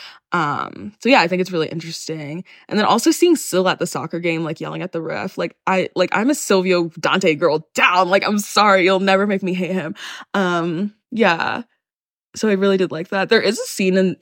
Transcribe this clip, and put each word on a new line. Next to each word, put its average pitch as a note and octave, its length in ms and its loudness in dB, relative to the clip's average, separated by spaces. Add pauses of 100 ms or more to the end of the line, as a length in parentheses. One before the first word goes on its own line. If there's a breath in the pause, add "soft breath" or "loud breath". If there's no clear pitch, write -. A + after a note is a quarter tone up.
(300 loud breath)
Um, D3+ 680 -4
so - 80 -2
yeah, B3+ 120 6
I E3+ 80 2
think F3+ 140 -2
it's F3+ 80 -6
really D#3+ 180 -2
interesting. D#3+ 760 -10 (240 loud breath)
And G3 100 -2
then G#3+ 80 2
also A#3 240 2
seeing E4+ 260 4
Sil F#3 320 0
at E3 120 0
the E3 80 -4
soccer D#3 320 -8
game, E3 240 -2
like, D#3 160 -6
yelling D#3 220 -8
at F#3 100 -10
the E3 100 -6
ref, D#3+ 340 -8
like, E3+ 200 -6 (100)
I, F#3+ 300 0
like, F3+ 160 2
I'm G#3+ 180 2
a D4+ 40 2
Silvio F3+ 540 2 (120)
Dante E3 340 2
girl D#3 400 0
down. F#3 340 4
Like, G3 180 2
I'm G#3 120 0
sorry, G3+ 460 4
you'll F#3+ 160 4
never G3 260 2
make G3 160 -2
me F3+ 100 -2
hate F#3 200 -4
him. D#3+ 240 -4 (360 loud breath)
Um, F3 600 -2 (160)
yeah. G#3 520 0 (760)
So A3 120 -2
I G#3 40 2
really G3 260 2
did F3+ 140 -2
like D#3+ 160 -8
that. F#3+ 200 -4
There A3 140 4
is G#3 160 0
a B4+ 80 -6
scene F#3 320 0
in, F#3+ 240 2